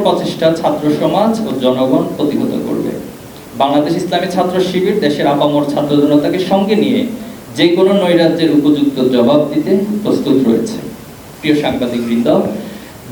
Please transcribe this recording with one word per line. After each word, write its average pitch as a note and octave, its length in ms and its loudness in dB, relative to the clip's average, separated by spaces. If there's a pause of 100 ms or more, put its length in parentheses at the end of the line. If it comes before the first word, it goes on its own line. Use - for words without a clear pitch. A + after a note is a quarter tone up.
প্রচেষ্টা E3+ 420 0 (120)
ছাত্র D3+ 260 -2 (160)
সমাজ G3+ 320 2 (140)
ও - 20 -4 (140)
জনগণ C3 400 2 (140)
প্রতিহত - 360 -2 (140)
করবে। - 240 -4 (720)
বাংলাদেশ D3 400 2
ইসলামী F3+ 340 -2
ছাত্র F3+ 200 0 (140)
শিবির F#3 360 0
দেশের D3 280 0
আপামর D3 300 2 (100)
ছাত্র D3 180 0 (120)
জনতাকে D3 360 2 (120)
সঙ্গে G#3 320 2
নিয়ে - 180 0 (560)
যে E3 80 4 (120)
কোনো F#3+ 140 4 (120)
নৈরাজ্যের E3 540 2
উপযুক্ত C#3 400 2 (160)
জবাব B2 280 4 (100)
দিতে E3 200 0 (320)
প্রস্তুত C3 340 0 (100)
রয়েছে। - 300 0 (640)
প্রিয় D3+ 240 0
সাংবাদিকবৃন্দ, A#2+ 640 -2 (840)